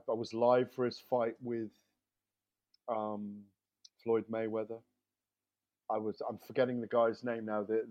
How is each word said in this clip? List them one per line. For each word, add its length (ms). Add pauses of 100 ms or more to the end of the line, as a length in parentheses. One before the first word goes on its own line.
I 40
was 200
live 400
for 120
his 140
fight 420
with, 300 (1160)
um, 540 (600)
Floyd 260
Mayweather. 500 (1080)
I 80
was, 300
I'm 120
forgetting 420
the 60
guy's 360
name 220
now, 180
the, 260